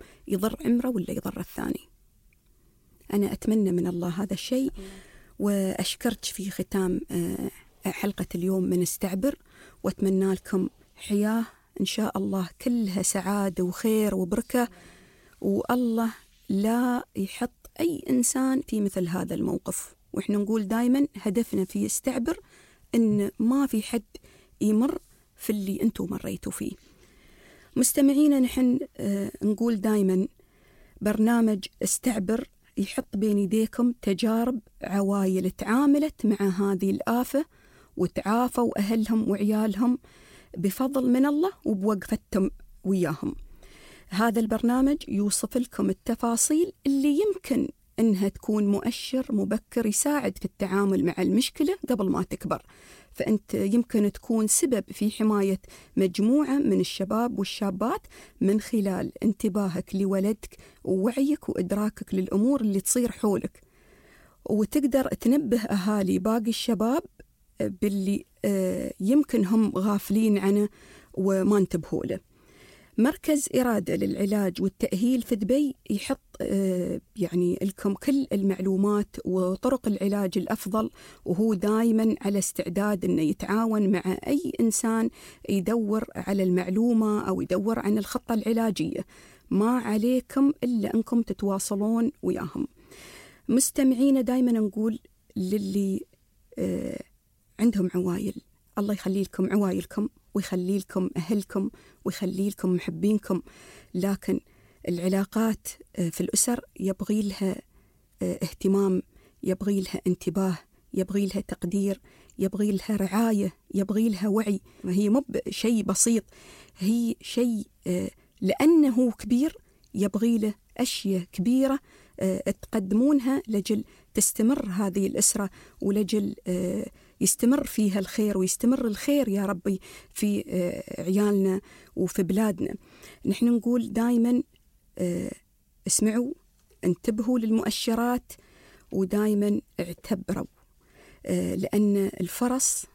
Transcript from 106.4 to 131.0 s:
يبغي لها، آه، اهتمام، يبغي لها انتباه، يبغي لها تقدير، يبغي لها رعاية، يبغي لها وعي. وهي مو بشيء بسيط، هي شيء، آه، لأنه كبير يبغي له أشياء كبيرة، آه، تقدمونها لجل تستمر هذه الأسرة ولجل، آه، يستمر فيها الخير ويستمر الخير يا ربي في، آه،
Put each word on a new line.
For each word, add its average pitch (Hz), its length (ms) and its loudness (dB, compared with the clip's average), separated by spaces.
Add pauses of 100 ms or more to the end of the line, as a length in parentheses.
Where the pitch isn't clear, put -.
يبغي 208 420 -2
لها، 190 400 -4 (600)
آه، 180 200 -2
اهتمام، 190 600 0 (400)
يبغي 196 380 -2
لها - 260 -6
انتباه، 185 520 0 (360)
يبغي 190 320 -2
لها 196 140 -4
تقدير، 196 600 -4 (380)
يبغي 202 340 0
لها 202 240 -2
رعاية، 202 560 0 (220)
يبغي 202 340 0
لها 196 200 -2
وعي. 202 320 0 (240)
وهي 190 240 2
مو 269 200 4
بشيء 220 540 -2
بسيط، 220 420 2 (540)
هي 226 420 0
شيء، 233 460 -2 (200)
آه، 180 240 -2 (300)
لأنه 254 720 6
كبير 240 460 0 (380)
يبغي 214 440 2
له 214 160 0 (240)
أشياء 196 440 0 (100)
كبيرة، 262 460 2 (420)
آه، 190 300 0 (120)
تقدمونها 247 840 2
لجل 214 360 0 (300)
تستمر 226 540 2
هذه 190 380 -2
الأسرة 202 440 0 (320)
ولجل، 208 520 0 (120)
آه، 185 440 -4 (300)
يستمر 254 460 2
فيها 208 320 0
الخير 202 400 -2
ويستمر 240 480 0
الخير 254 420 0
يا 196 180 0
ربي 190 340 -2 (320)
في، 208 360 -2
آه، - 540 -4